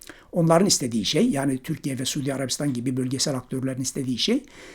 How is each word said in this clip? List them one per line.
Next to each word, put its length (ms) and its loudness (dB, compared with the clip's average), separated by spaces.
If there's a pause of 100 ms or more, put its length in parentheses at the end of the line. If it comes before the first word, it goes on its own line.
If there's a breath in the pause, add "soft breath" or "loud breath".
(320 loud breath)
Onların 340 6
istediği 380 0
şey, 260 2
yani 280 0
Türkiye 400 -4
ve 60 -4
Suudi 300 -2
Arabistan 380 -2
gibi 240 -2
bölgesel 400 -2
aktörlerin 440 -4
istediği 380 -4
şey, 240 2 (320 loud breath)